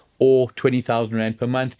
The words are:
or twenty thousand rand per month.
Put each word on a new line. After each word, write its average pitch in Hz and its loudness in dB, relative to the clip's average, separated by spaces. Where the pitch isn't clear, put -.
or 131 4
twenty 127 -2
thousand 117 -2
rand 110 -4
per 120 -4
month. 131 -4